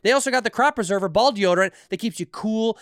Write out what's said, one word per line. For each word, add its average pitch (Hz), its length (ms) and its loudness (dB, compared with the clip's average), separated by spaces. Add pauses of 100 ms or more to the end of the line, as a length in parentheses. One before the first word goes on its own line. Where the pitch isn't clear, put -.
they 214 100 2
also 269 200 0
got 247 120 0
the 220 60 -2
Crop 285 260 2
Preserver 196 320 -2
ball 214 240 4
deodorant 185 400 2 (180)
that 190 80 -6
keeps 220 220 -6
you 170 60 -8
cool 220 560 -4